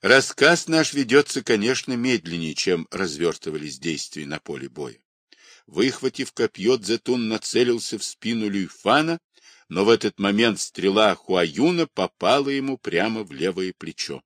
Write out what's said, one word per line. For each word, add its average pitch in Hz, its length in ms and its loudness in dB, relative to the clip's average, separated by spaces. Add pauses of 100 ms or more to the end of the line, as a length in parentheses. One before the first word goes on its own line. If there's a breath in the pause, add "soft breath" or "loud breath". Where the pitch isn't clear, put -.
Рассказ 135 600 4
наш 160 260 0
ведется, 135 480 2
конечно, 120 520 0
медленнее, 85 600 -2
чем 85 380 -2
развертывались 78 880 -4
действия 76 480 -8
на 76 120 -8
поле 67 300 -12
боя. 62 300 -12 (680 soft breath)
Выхватив 131 680 -2
копье, 117 460 0
Цзэтун 117 500 -2
нацелился 117 720 -2
в 101 60 -8
спину 113 440 -4
Люйфана, 120 720 0 (480 soft breath)
но 87 160 0
в 104 60 4
этот 107 300 2
момент 101 400 2
стрела 98 560 2
Хуаюна 98 720 0
попала 123 600 0
ему 135 280 -4
прямо 107 460 -2
в 80 80 -14
левое 90 440 -4
плечо. 73 500 -10